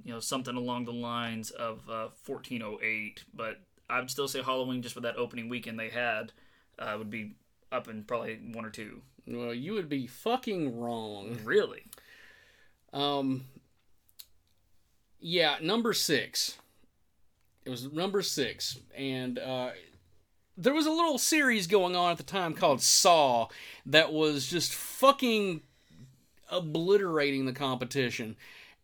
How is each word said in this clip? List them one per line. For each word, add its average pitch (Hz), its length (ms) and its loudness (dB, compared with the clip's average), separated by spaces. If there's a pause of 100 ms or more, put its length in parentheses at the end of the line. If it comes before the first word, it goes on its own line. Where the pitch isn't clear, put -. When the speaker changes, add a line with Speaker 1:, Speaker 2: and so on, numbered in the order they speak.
Speaker 1:
you 120 100 -10
know, 113 60 -8
something 127 360 -6
along 123 300 -4
the 120 80 -8
lines 117 560 -4
of, 113 400 -8
uh, 110 180 -6 (140)
fourteen 127 400 -8
oh 107 200 -8
eight. 110 420 -4 (100)
But 110 260 -8 (300)
I'd 127 200 -2
still 139 160 -2
say 131 160 -4
Halloween, 127 380 -2
just 120 140 -10
for 123 80 -12
that 117 140 -2
opening 120 340 -4
weekend 113 280 -6
they 113 120 -6
had, 117 420 -2 (460)
uh, 113 180 -4
would 107 140 -8
be 107 240 -8 (360)
up 123 180 -4
in 110 160 -10
probably 113 320 -4 (160)
one 113 120 -8
or 110 60 -10
two. 107 320 -12 (240)
Speaker 2:
Well, 120 260 -6
you 139 220 -6
would 175 160 -4
be 135 160 -2
fucking 185 720 -2
wrong. 113 640 -6
Speaker 1:
Really? 131 400 2 (1080)
Speaker 2:
Um, 139 500 0 (1800)
yeah, 160 400 2
number 214 320 0
six. - 640 0 (1120)
It 131 40 -10
was 127 220 -10
number 190 300 0
six, - 560 -2 (180)
and, 127 420 -4
uh, 127 320 -4 (880)
there 196 140 4
was 302 140 2
a 311 40 2
little 320 280 2
series 247 480 4
going 180 280 4
on 175 180 4
at 165 40 0
the - 60 -12
time 175 320 -2
called 147 260 4
Saw 139 680 8 (360)
that 151 260 6
was 151 360 2
just 160 260 -2
fucking 226 880 2 (880)
obliterating 160 960 2
the 131 80 -2
competition. 127 840 -2 (480)